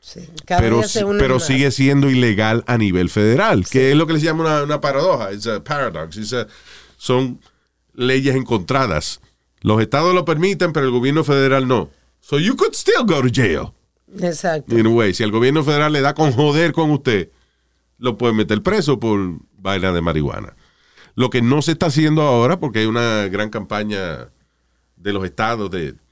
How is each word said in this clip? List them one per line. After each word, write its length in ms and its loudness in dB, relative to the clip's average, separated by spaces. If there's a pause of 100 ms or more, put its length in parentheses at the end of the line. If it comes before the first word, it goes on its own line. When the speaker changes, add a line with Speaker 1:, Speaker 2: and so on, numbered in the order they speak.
Speaker 1:
Sí, 200 -20 (240)
cada 160 0
Speaker 2:
pero 180 4
Speaker 1:
día 100 0
se 100 -2
Speaker 2:
si-, 60 0
Speaker 1:
unen 140 0
Speaker 2:
pero 180 2
Speaker 1:
más. 100 -2
Speaker 2:
sigue 240 2
siendo 400 4
ilegal 560 2
a 100 0
nivel 320 2
federal, 560 2
Speaker 1:
Sí. 80 -10
Speaker 2:
que 200 4
es 40 4
lo 100 4
que 60 -2
les 100 0
llama 220 -2
una, 200 0
una 160 -4
paradoja, 520 -2
it's 140 -8
a 180 -6
paradox, 540 -6
it's 160 -8
a, 120 -4 (520)
son 420 -2 (540)
leyes 400 0
encontradas. 840 -2 (420)
Los 180 2
estados 340 0
lo 120 2
permiten, 480 0
pero 100 0
el 80 0
gobierno 320 0
federal 420 2
no. 220 0 (320)
So 180 -4
you 180 2
could 180 0
still 320 0
go 160 2
to 100 2
jail. 400 -2 (480)
Speaker 1:
Exacto. 580 -2
Speaker 2:
In 80 4
a 40 4
way, 240 2
si 80 -4
el 80 0
gobierno 340 2
federal 280 2
le 100 0
da 120 0
con 180 2
joder 400 2
con 180 0
usted, 400 0 (680)
lo 200 -4
puede 160 0
meter 280 0
preso 380 0
por 180 0 (380)
vaina 360 -2
de 100 0
marihuana. 520 -4 (640)
Lo 140 0
que 120 0
no 200 2
se 100 -2
está 140 -2
haciendo 360 2
ahora, 380 2
porque 200 -4
hay 60 2
una 420 0
gran 200 -4
campaña 800 -6 (680)
de 160 -6
los 120 -4
estados 460 -4
de 240 -8 (180)